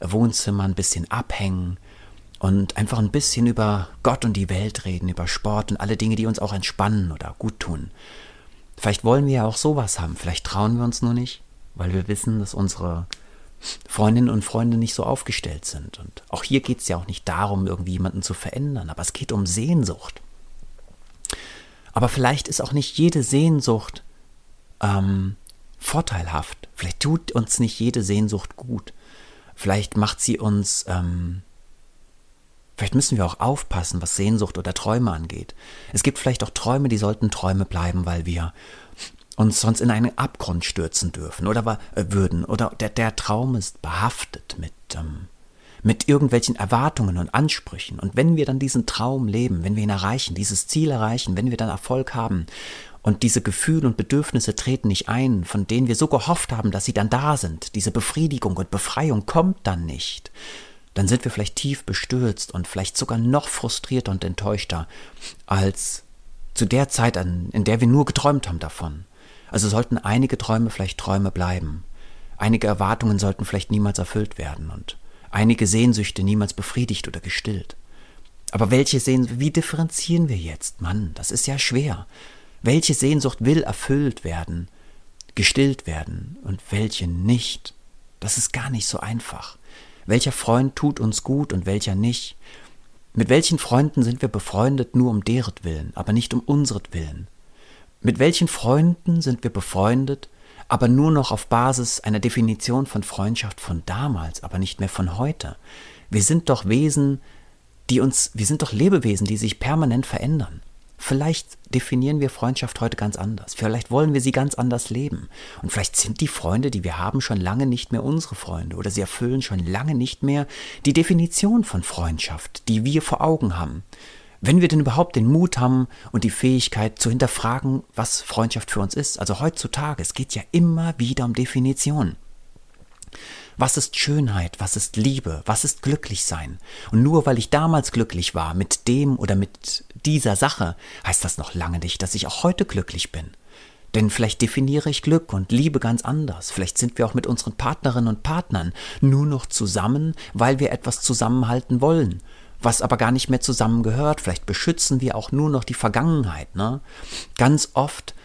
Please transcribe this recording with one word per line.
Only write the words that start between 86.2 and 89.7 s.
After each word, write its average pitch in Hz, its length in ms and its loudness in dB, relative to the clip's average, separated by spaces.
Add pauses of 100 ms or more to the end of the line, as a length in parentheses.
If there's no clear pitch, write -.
und 98 160 -6 (100)
welche 104 360 -2
nicht? 98 680 -2 (460)
Das - 180 -2
ist - 140 -2
gar 131 180 -6
nicht 117 160 -2
so - 140 -4
einfach. - 560 -8 (500)